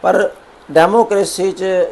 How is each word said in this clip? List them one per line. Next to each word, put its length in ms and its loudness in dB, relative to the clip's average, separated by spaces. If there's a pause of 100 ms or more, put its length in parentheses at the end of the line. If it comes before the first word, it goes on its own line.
ਪਰ 280 0 (420)
ਡੈਮੋਕ੍ਰੇਸੀ 800 0
'ਚ 120 -8 (280)